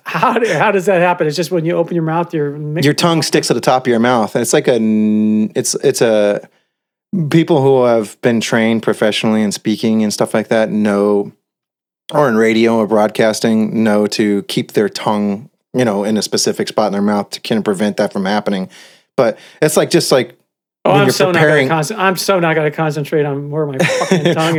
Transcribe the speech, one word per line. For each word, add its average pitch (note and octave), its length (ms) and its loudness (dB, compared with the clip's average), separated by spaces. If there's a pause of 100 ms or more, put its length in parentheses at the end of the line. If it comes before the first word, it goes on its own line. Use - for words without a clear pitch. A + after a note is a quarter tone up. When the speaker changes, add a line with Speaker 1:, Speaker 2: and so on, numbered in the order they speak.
Speaker 1:
how A3+ 320 -2
do, A3+ 180 0
how F3+ 140 0
does G3 180 -2
that F#3+ 120 2
happen? F3+ 260 0
It's D3+ 120 -2
just E3 140 -4
when F3 120 -2
you E3+ 140 -2
open E3+ 180 -2
your E3+ 80 0
mouth, D#3+ 300 -4
your D3 240 -2
mi- D3+ 240 -6
Speaker 2:
Your C#3+ 120 2
tongue E3 280 0
sticks - 260 0
to D3 60 0
the A#2+ 80 -2
top C3 220 2
of - 40 -4
your A#2 140 2
mouth. A#2+ 340 2
And B2 60 0
it's A2+ 100 -4
like D3+ 160 2
a C#3 60 4
n-, G#2+ 840 0
it's, B2+ 200 -2
it's - 260 0
a, G#2+ 440 2 (840)
people D#3+ 320 2
who C3 240 4
have A2+ 360 0
been A#2 200 2
trained A2+ 420 0
professionally A2 580 0
in G#2 120 -2
speaking A2 500 -2
and G#2 80 -2
stuff - 220 -4
like A2 160 -2
that A2 200 0
know, G#2 640 0 (800)
or D3 140 2
in A2+ 80 0
radio A2+ 400 4
or A2 100 2
broadcasting, A2 1000 0
know G#2 220 2
to G2+ 360 0
keep - 300 -6
their G#2 160 0
tongue, G#2 600 -4 (240)
you B2 120 0
know, G2+ 180 0
in G#2+ 140 0
a G2 40 0
specific G#2 460 -2
spot G#2+ 200 -2
in G2 40 -4
their G2+ 100 -2
mouth G#2 280 0
to - 100 -14
kind - 200 -4
of G2 40 -4
prevent G2+ 320 -2
that G#2 160 -2
from G2 140 -4
happening. G2 440 -4 (460)
But A#2 240 0 (220)
it's D3+ 160 0
like, D#3 140 0
just D#3+ 200 0
like B2+ 260 0 (480)
Speaker 1:
Oh, - 60 2
Speaker 2:
when - 80 4
Speaker 1:
I'm C#3+ 80 4
Speaker 2:
you're B2+ 60 2
Speaker 1:
so - 180 2
Speaker 2:
preparing D3+ 380 2
Speaker 1:
not D3+ 180 -2
gonna A3 100 -8
con-, F#3+ 100 0
I'm F#3 100 0
so G3 240 0
not D#3+ 160 0
gonna D3+ 120 0
concentrate D3+ 560 -2
on C#3+ 240 -6
where D3+ 160 -4
my C#3 120 -6
fucking E3+ 560 0
Speaker 2:
<laughs> - 0 -
Speaker 1:
tongue D#3+ 260 0